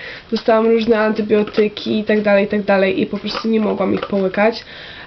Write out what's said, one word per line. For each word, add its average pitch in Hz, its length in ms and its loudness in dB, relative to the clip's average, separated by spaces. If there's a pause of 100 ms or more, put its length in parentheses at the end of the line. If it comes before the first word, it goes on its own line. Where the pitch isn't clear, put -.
(320)
Dostałam 226 360 2
różne 226 320 2
antybiotyki 214 1000 0
i 208 40 -2
tak 214 180 0
dalej, 202 240 4
i - 20 -2
tak 208 160 -2
dalej 190 380 2
i 214 40 0
po 208 120 -4
prostu 208 300 -6
nie 220 120 2
mogłam 196 340 0
ich 190 80 -2
połykać. 202 640 0 (420)